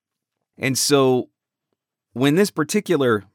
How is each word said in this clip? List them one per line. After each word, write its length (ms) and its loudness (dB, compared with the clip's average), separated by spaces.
And 200 -4
so 520 2
when 220 0
this 140 2
particular 720 -2